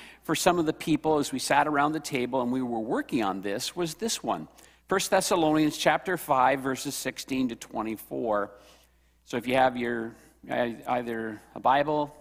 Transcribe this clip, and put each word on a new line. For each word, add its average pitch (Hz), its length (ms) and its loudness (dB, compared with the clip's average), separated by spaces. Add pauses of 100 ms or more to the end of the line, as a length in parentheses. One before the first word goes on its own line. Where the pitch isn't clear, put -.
(240)
for 160 100 -2
some 175 260 4
of 160 60 2
the 151 80 0
people 156 460 2
as 135 140 -2
we 131 60 -4
sat 143 280 2
around 147 240 2
the 156 80 -4
table 127 420 -2
and 120 120 0
we 131 80 0
were 120 180 -2
working 139 420 -2
on 98 200 0
this 101 340 -4
was 170 200 -4
this - 280 -4
one. 87 240 -4 (400)
First 190 240 2
Thessalonians 156 640 4
chapter 170 400 2
five, 131 440 2
verses 135 340 -4
sixteen 131 540 -4
to 117 60 -6
twenty-four. 110 920 -4 (760)
So - 120 -6
if 107 80 -4
you 127 100 0
have 127 220 4
your, 117 380 -2 (340)
ei-, 120 280 -2 (100)
either 113 540 -4 (120)
a - 60 -12
Bible, 147 600 0